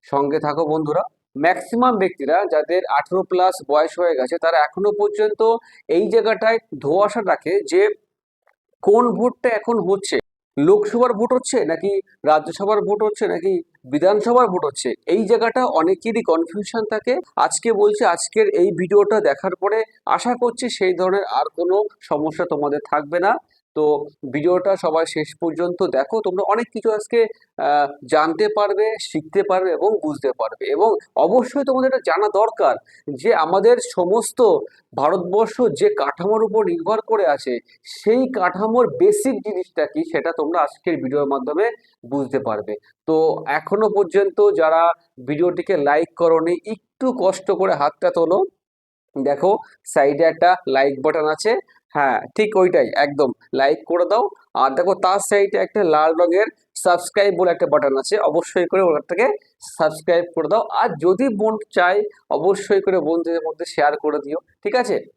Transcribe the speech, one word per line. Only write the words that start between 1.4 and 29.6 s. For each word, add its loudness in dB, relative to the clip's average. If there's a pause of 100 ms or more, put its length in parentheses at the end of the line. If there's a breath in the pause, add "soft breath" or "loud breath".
ম্যাক্সিমাম 0
ব্যক্তিরা -2 (180)
যাদের 0 (140)
আঠারো -2
plus 2 (140)
বয়স 2
হয়ে 2
গেছে, -2 (100)
তারা 2
এখনো -2 (100)
পর্যন্ত 0 (560 soft breath)
এই 4
জায়গাটায় 2 (260)
ধোঁয়াশা 2 (100)
রাখে 0 (160)
যে 4 (1000)
কোন 4 (140)
ভোটটা -2 (100)
এখন -2 (120)
হচ্ছে, -2 (400)
লোকসভার 2
ভোট -2
হচ্ছে -2
নাকি -2 (400 soft breath)
রাজ্যসভার 0
ভোট -2
হচ্ছে -4 (100)
নাকি -2 (400)
বিধানসভার 4
ভোট -2
হচ্ছে, -6 (260)
এই 2
জায়গাটা 2 (180)
অনেকেরই -2
কনফিউশন -2
থাকে। -2 (300)
আজকে -2 (120)
বলছি, 2 (120)
আজকের 0 (140)
এই 4 (120)
ভিডিওটা 4 (100)
দেখার -2
পরে 0 (380 soft breath)
আশা -2 (100)
করছি -4 (120)
সেই 0
ধরনের 0 (140)
আর 0 (120)
কোনো 0 (340)
সমস্যা -2
তোমাদের -2 (120)
থাকবে -2
না। 2 (440)
তো 0 (480)
ভিডিওটা 0 (120)
সবাই 0 (100)
শেষ -4 (120)
পর্যন্ত -4 (180)
দেখো, -2 (100)
তোমরা -2 (100)
অনেক -2
কিছু -4 (100)
আজকে, 0 (460 loud breath)
আহ, 2 (240)
জানতে 2 (100)
পারবে, 0 (220)
শিখতে -4 (100)
পারবে 2